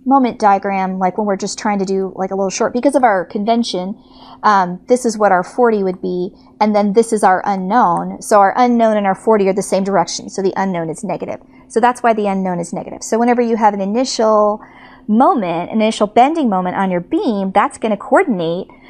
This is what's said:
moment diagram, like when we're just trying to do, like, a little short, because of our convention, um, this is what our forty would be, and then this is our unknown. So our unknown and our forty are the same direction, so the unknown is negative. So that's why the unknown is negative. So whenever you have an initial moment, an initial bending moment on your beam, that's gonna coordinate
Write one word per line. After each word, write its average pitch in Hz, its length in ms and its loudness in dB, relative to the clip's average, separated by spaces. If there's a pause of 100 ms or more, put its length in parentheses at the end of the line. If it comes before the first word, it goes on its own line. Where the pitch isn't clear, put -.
moment 254 300 2
diagram, 196 600 0
like 185 180 0
when 214 80 -2
we're 202 100 0
just 202 220 -6
trying 208 220 -2
to 190 60 -2
do, 190 300 -2
like, 190 140 -6
a 196 60 -6
little 196 160 -2
short, 220 220 -2
because 269 220 2
of 262 80 0
our 196 220 4
convention, 214 720 -4 (440)
um, 185 440 2
this 247 160 2
is 220 140 -2
what 208 140 4
our 180 120 4
forty 226 380 0
would 185 180 -4
be, 180 300 -4 (320)
and 214 140 2
then 208 180 2
this 226 180 2
is 214 120 -2
our 185 220 4
unknown. 190 760 0
So 208 180 2
our 196 160 4
unknown 233 420 2
and 202 100 0
our 190 80 2
forty 208 320 2
are 190 60 2
the 202 100 -4
same 196 200 -2
direction, 190 460 -2
so 196 140 -6
the 190 120 0
unknown 175 360 -4
is - 120 -12
negative. 175 380 -8 (280)
So 226 100 -2
that's 247 240 0
why 233 100 4
the 214 140 -2
unknown 190 320 -4
is 170 120 -8
negative. - 300 -10
So - 160 -4
whenever 240 240 2
you 233 160 0
have 208 160 2
an 202 80 -4
initial 214 800 0 (460)
moment, 214 640 0
an 220 100 0
initial 220 260 0
bending 269 420 2
moment 185 260 -2
on 190 160 -2
your 175 100 -2
beam, 208 500 -2
that's 214 260 0
gonna 214 200 -2
coordinate 190 720 0 (220)